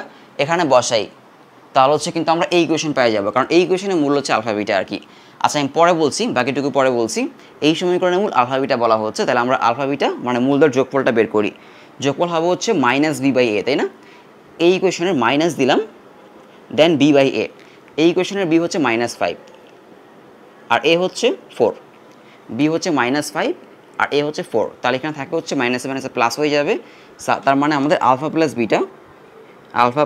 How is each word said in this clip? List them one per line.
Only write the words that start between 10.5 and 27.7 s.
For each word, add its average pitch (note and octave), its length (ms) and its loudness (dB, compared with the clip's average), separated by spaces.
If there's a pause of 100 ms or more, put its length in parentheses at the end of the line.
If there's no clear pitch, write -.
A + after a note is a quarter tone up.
যোগফলটা C3 420 0
বের G#2+ 180 2
করি। G#2 140 0 (540)
যোগফল C#3+ 300 -2
হবে E3 180 -2
হচ্ছে F3+ 180 -2 (140)
মাইনাস C#3 400 2
বি C#3 120 4
by B2 100 4 (100)
এ, - 100 0
তাই C3 160 0
না? G4+ 40 0 (800)
এই F3+ 120 6
ইকুয়েশনের F3 380 -2 (100)
মাইনাস D3 360 0
দিলাম, C#3 200 2 (1000)
then E3 220 4
বি C#3+ 160 6
by C3+ 120 4 (140)
এ। - 20 -2 (560)
এই D#3+ 100 4
ইকুয়েশনের F#3 400 -2
বি E3 120 2
হচ্ছে E3+ 240 -4
মাইনাস A#2 340 0
ফাইভ, F2+ 160 -2 (1400)
আর A#2 80 2 (120)
এ - 100 4
হচ্ছে F#3 240 -2 (300)
ফোর। G#2+ 160 2 (840)
বি C#3+ 160 2
হচ্ছে E3 260 -4
মাইনাস C3 360 0
ফাইভ G3+ 160 -2 (500)
আর G#2+ 160 0
এ C#3+ 100 2
হচ্ছে D3+ 160 -6 (100)
ফোর। G#2+ 140 0 (140)
তাহলে B2 180 -2
এখানে D3+ 200 -8
থাকে C3+ 200 -10
হচ্ছে D#3+ 220 -6
মাইনাসে B2 280 -2
মাইনাসে C3 280 -8
প্লাস A#2+ 240 0
হয়ে D3 160 0
যাবে। D3 160 0 (520)
সা-, A#2+ 200 0
তার C#3 180 2
মানে D3+ 180 0